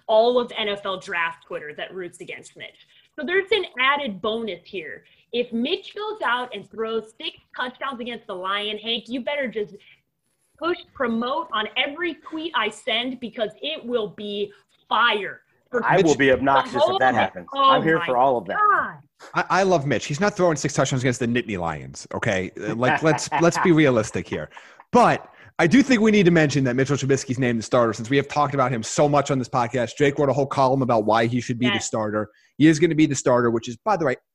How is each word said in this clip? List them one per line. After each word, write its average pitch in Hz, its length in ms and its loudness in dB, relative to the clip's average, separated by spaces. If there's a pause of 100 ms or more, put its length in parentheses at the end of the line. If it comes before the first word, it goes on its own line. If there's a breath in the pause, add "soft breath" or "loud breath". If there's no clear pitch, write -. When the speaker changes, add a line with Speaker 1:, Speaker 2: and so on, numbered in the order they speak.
Speaker 1:
all 233 320 4
of - 160 -2
N 214 140 -6
F 202 160 -6
L 190 160 -6
draft 170 460 -6
Twitter 151 320 -12
that 180 160 -12
roots 175 260 -12
against 147 380 -18
Mitch. - 280 -20 (320 soft breath)
So 294 60 -8
there's 381 260 -2
an 403 140 0 (160)
added 269 400 -2
bonus 214 440 -6
here. 156 400 -14 (280 soft breath)
If 240 180 -2
Mitch 285 440 -4
goes 427 300 -8
out 247 300 -4
and 196 160 -14
throws 220 480 -8
six - 200 -12 (180)
touchdowns 254 440 -8
against 233 260 -10
the 202 80 -10
Lion, 202 440 -4
Hank, 233 300 -4
you 247 140 -6
better 285 260 -4
just 202 260 -8 (840 soft breath)
push 339 180 -2 (180)
promote 247 580 -2
on 214 160 -2 (100)
every 294 360 -4
tweet 320 400 -10
I 214 140 -2
send 240 500 -6
because 220 320 -6 (120)
it 294 220 -8
will 233 240 -4
be 202 440 -8 (380 soft breath)
fire. 214 500 0 (300)
For 233 140 -2
Speaker 2:
I 139 120 4
will 190 140 6
Speaker 3:
Mitch 127 80 4
Speaker 2:
be 135 140 6
obnoxious 131 540 2
if - 120 2
that - 0 -
Speaker 1:
the 131 80 4
whole 127 80 4
Speaker 2:
happens. 95 400 -2
Speaker 1:
Oh 269 160 0
Speaker 2:
I'm - 120 4
here 165 160 2
Speaker 1:
my 170 80 -6
Speaker 2:
for 127 100 0
all 131 200 4
of 170 100 -6
that. 196 120 -4
Speaker 1:
God. 330 380 0 (380 loud breath)
Speaker 3:
I, 175 100 0 (160)
I - 40 4
love 170 220 2
Mitch. 117 200 0
He's 147 140 -6
not 208 160 0
throwing 175 200 2
six - 180 -4
touchdowns 135 280 0
against 123 180 0
the 120 60 0
Nittany 117 320 -2
Lions, 73 560 -8
okay? 92 360 -2 (100)
Uh, 107 140 -6
like, 135 280 0
let's, 151 320 0
Speaker 2:
<laughs> 147 60 0
Speaker 3:
let's 170 180 4
be 170 140 4
realistic 123 560 2
here. 78 200 -8 (440 loud breath)
But 196 380 4 (280 loud breath)
I 170 80 4
do 240 160 6
think 240 180 2
we 220 100 4
need 208 140 6
to 175 60 6
mention 147 340 4
that 123 100 0
Mitchell 135 220 0
Trubisky's 131 420 -2
named 120 200 0
the 104 40 -4
starter 117 300 2
since 110 160 -10
we 139 80 0
have 139 120 0
talked 143 260 -2
about 131 180 0
him 113 100 -4
so 151 240 2
much 143 240 2
on 135 80 0
this 120 100 -4
podcast. 120 500 -2
Jake 143 200 2
wrote 139 120 2
a - 20 4
whole 135 140 0
column 135 340 2
about 117 240 2
why 113 220 4
he 117 160 -2
should 120 160 -6
be 123 80 0
the 101 80 0
Speaker 1:
Yes. 98 120 -4
Speaker 3:
starter. 107 440 -4 (260 soft breath)
He 151 120 6
is 160 100 6
gonna 165 160 2
be 156 100 4
the 143 100 0
starter, 123 360 2
which 117 180 -2
is, 120 160 -10
by 202 140 0
the 160 80 -2
way, 127 100 -2 (180)